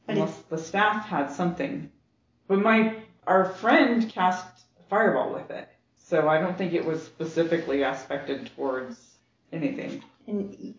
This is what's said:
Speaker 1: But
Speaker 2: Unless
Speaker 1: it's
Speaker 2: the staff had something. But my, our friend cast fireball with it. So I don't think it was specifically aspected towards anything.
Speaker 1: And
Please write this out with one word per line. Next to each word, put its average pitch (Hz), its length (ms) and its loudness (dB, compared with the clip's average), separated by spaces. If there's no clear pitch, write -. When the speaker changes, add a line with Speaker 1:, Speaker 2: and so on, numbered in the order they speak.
Speaker 1:
But 214 100 -2
Speaker 2:
Unless 160 240 0
Speaker 1:
it's - 80 -20
Speaker 2:
the 160 100 -4
staff 208 480 0
had 143 240 -2
something. - 580 -4
But 196 100 4
my, 220 380 4
our 190 200 4
friend 233 640 4
cast 185 340 0
fireball 143 420 2
with - 200 -8
it. - 160 -10
So 156 320 0
I 156 120 4
don't 180 180 -2
think 180 140 -2
it 170 120 0
was 160 200 -4
specifically 165 800 -2
aspected 135 720 -6
towards 127 420 -6
anything. - 500 -6
Speaker 1:
And - 520 -8